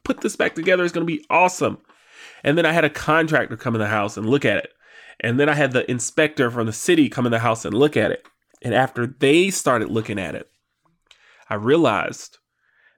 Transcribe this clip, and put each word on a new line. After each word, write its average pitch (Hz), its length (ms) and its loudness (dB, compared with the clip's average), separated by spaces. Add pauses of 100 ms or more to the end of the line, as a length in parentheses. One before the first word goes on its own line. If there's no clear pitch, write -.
put - 160 -6
this 214 140 -4
back - 220 -4
together. 180 260 2
It's 175 100 -2
gonna 170 140 -4
be 165 240 -6
awesome." 160 480 2 (640)
And 147 160 2
then 165 80 4
I 156 60 2
had 165 120 2
a 143 60 0
contractor 151 640 0
come 117 200 -4
in 110 40 -2
the 104 60 0
house 104 300 -2
and 110 120 -4
look 139 160 2
at 101 140 2
it. - 140 -8 (480)
And 117 180 0
then 143 100 4
I 147 60 2
had 143 180 0
the 123 160 0
inspector 135 600 0
from 117 160 -4
the 110 60 -4
city 160 360 2
come 123 180 -2
in 117 60 0
the 113 60 2
house 113 260 -2
and - 80 -6
look 143 240 2
at 107 140 2
it. - 160 -8 (360)
And 120 120 -2
after 120 320 0
they 151 440 2
started 123 400 -2
looking 110 280 -4
at 90 160 -6
it, - 160 -14 (1000)
I 110 60 -6
realized 113 840 0 (600)